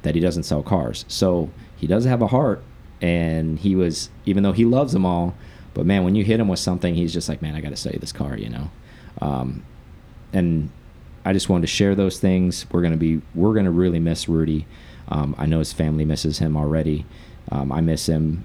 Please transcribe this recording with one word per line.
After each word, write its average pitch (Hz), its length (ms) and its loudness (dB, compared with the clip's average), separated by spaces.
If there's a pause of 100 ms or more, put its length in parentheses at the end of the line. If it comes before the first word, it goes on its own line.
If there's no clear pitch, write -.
that 78 140 0
he 82 40 2
doesn't 85 240 0
sell 73 200 -2
cars. 69 420 -2
So 87 440 0 (260)
he - 100 -6
does 107 200 2
have 123 160 2
a 107 60 2
heart, 123 360 0 (360)
and 82 580 0
he 95 180 2
was, 87 320 0 (160)
even 101 180 2
though 98 100 2
he 101 120 4
loves 127 280 2
them 92 140 2
all, 87 280 0 (400)
but - 100 -2
man, 92 200 4
when 92 100 2
you 104 100 2
hit 110 160 4
him 107 80 2
with 90 100 0
something, 90 360 0
he's 82 180 0
just 85 160 -4
like, - 140 -4
"Man, 78 120 -6
I 78 60 -6
gotta 73 160 -8
sell - 160 -6
you - 60 -6
this - 140 -10
car," 71 260 -6
you 53 100 -8
know? 64 220 -8 (500)
Um, 67 420 -4 (720)
and 82 380 0 (520)
I 95 120 0
just 98 160 -2
wanted 87 120 4
to 82 40 0
share 98 280 2
those 95 240 0
things. 92 540 2
We're 87 80 2
gonna 82 160 2
be, 80 240 2 (140)
we're 95 180 4
gonna 101 180 2
really 85 300 2
miss 82 260 0
Rudy. 80 400 0 (440)
Um, 73 260 -2
I 67 80 -4
know 78 140 2
his 78 160 -2
family 78 320 0
misses 76 320 -2
him 78 180 0
already. 76 480 0 (480)
Um, 69 200 -2
I 78 100 0
miss 80 260 0
him 80 360 0